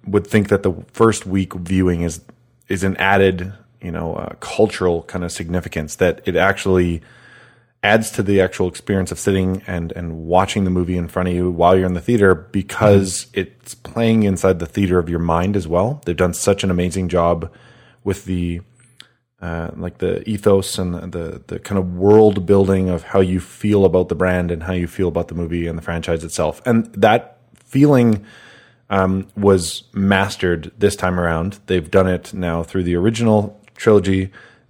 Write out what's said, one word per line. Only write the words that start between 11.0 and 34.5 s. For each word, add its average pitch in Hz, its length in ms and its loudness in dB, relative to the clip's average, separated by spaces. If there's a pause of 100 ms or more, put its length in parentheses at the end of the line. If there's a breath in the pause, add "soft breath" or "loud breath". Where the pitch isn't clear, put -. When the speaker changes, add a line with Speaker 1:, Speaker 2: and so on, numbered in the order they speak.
Speaker 1:
front 90 220 -4
of 90 80 -2
you 90 160 0
while 95 240 4
you're 92 100 2
in 90 80 -2
the 87 60 -4
theater, 101 340 4
because 98 920 0
Speaker 2:
Mm-hmm. - 140 -8
Speaker 1:
it's - 360 -12
playing 113 480 0
inside 95 340 2
the 85 80 -6
theater 90 320 0
of 82 100 0
your 85 120 -4
mind 85 340 0
as 87 140 -4
well. 98 360 -2
They've 85 120 -4
done 87 180 0
such 98 300 0
an 98 60 -2
amazing 90 400 -2
job 85 420 0 (500 soft breath)
with 98 220 -6
the, 87 380 -6 (800 soft breath)
uh, 82 340 -8
like, 87 220 -12
the 90 280 -4
ethos 101 520 0
and 90 160 -4
the, 85 120 -10
the, 85 420 -10
the 85 100 -10
kind 98 200 -6
of 90 180 -4
world 101 500 6
building 95 420 2
of 87 140 -4
how - 180 0
you 92 200 0
feel 104 440 0
about 90 240 2
the 87 60 -4
brand 90 360 0
and 82 120 -6
how 90 100 -6
you 90 140 -2
feel 90 220 -4
about 85 200 -4
the 80 60 -14
movie 85 320 -4
and 82 100 -6
the 82 60 -10
franchise 85 420 -6
itself. 80 400 -4
And 113 300 0
that 107 420 2 (300)
feeling, 123 580 4 (640 loud breath)
um, 95 380 0 (100)
was 98 460 2 (100)
mastered 95 840 0
this 101 180 2
time 90 240 -2
around. 85 460 -2
They've 85 240 -2
done 95 160 4
it 90 260 -4
now 85 300 -4
through 92 220 -4
the 87 120 0
original 107 640 0 (160)
trilogy, 95 540 2 (400 loud breath)